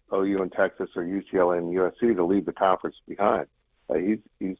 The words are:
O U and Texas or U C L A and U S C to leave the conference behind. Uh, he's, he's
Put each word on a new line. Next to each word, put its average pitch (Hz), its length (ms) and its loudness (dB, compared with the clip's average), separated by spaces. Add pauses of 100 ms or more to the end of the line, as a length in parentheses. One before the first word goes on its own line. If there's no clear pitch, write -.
(100)
O 98 140 0
U 98 180 0
and 90 80 -4
Texas 95 460 -2
or 90 80 -4
U 92 260 -4
C 95 80 0
L 90 140 4
A 87 60 0
and 85 140 -4
U 92 140 2
S 85 140 -2
C 120 140 4
to 90 100 0
leave 92 220 2
the - 60 -4
conference 92 440 0 (100)
behind. 101 400 0 (420)
Uh, - 60 0
he's, 95 240 0 (220)
he's 92 200 -6